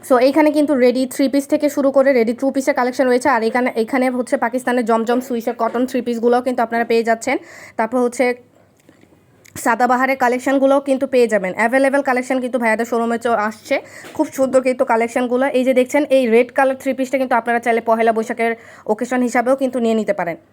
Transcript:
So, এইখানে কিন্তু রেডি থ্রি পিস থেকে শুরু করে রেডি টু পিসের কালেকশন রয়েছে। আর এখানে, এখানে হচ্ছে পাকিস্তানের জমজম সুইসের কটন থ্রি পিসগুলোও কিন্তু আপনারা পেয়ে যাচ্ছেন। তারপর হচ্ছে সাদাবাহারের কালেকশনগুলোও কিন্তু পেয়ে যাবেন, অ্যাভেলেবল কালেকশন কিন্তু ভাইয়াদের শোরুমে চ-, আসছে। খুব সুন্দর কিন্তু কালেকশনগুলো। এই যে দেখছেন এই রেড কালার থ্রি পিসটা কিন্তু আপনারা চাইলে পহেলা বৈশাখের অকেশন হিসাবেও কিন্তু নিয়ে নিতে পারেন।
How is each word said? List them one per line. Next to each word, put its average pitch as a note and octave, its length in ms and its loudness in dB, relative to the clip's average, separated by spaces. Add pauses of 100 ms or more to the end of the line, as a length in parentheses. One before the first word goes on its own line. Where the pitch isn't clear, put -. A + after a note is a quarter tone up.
So, C4+ 60 4 (140)
এইখানে D4+ 300 4
কিন্তু D4 160 2 (100)
রেডি B3 200 2 (100)
থ্রি C#4 200 0
পিস C#4 200 0
থেকে D4 220 0
শুরু C#4 200 2
করে C4+ 140 4 (100)
রেডি A3+ 220 0
টু C4+ 140 0
পিসের C4+ 240 0
কালেকশন B3+ 320 0
রয়েছে। B3 240 2
আর A3 140 2
এখানে, B3 200 0 (140)
এখানে B3+ 220 -2 (120)
হচ্ছে B3 180 -2 (100)
পাকিস্তানের B3 440 -2
জমজম A3+ 380 2
সুইসের A#3 340 -4
কটন A#3 280 -2
থ্রি B3+ 180 -2
পিসগুলোও A#3+ 400 0
কিন্তু B3+ 180 -2
আপনারা A#3 260 -2
পেয়ে A3+ 180 2
যাচ্ছেন। A3+ 260 -2 (440)
তারপর A3+ 260 -2
হচ্ছে B3 200 -2 (1400)
সাদাবাহারের B3+ 600 2
কালেকশনগুলোও C4+ 680 2
কিন্তু C4+ 240 0
পেয়ে B3 200 4
যাবেন, F#3 260 0
অ্যাভেলেবল C4+ 500 2
কালেকশন B3+ 340 -2
কিন্তু B3+ 200 -4
ভাইয়াদের A3 280 0
শোরুমে A#3 320 -2
চ-, A#3 260 0
আসছে। - 260 -6 (400)
খুব D4+ 120 0 (100)
সুন্দর C4 300 2
কিন্তু B3+ 240 0
কালেকশনগুলো। A#3+ 540 0 (120)
এই B3+ 100 2
যে C4 120 2
দেখছেন C4+ 240 0 (120)
এই C4 80 4 (100)
রেড B3 240 4
কালার C4+ 240 2
থ্রি C4+ 160 -4
পিসটা C4 240 -4
কিন্তু B3+ 180 -2
আপনারা A#3 260 -2
চাইলে A#3 240 0
পহেলা A3+ 280 2
বৈশাখের A3+ 340 -4 (420)
অকেশন B3 340 -4
হিসাবেও B3 340 0
কিন্তু C4 240 -2
নিয়ে A3 160 2
নিতে G#3 200 -2
পারেন। E3 180 -6 (140)